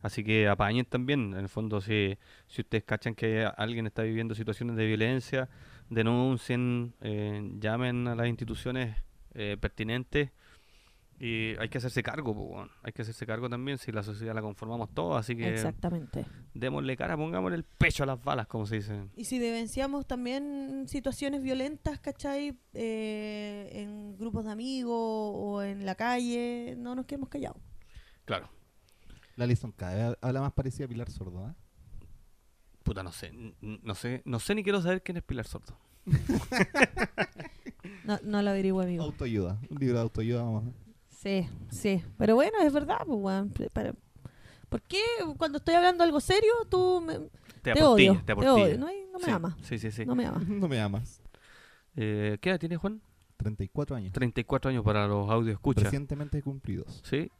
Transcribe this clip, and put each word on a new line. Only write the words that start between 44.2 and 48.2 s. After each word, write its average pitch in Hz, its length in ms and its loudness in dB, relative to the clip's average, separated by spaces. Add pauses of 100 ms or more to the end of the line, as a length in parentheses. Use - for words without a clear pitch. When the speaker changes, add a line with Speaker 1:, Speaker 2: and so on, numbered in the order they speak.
Speaker 2:
¿por 233 120 -2
qué - 160 -4 (400)
cuando 302 220 0
estoy 330 160 4
hablando 349 280 8
algo 302 160 6
serio, 427 320 6 (180)
tú 370 360 6
me, 320 140 -4
Speaker 1:
Te 302 100 -10 (320)
Speaker 2:
te - 100 2
Speaker 1:
aportillas, 233 400 10
Speaker 2:
odio, 185 80 8
Speaker 1:
te - 60 -6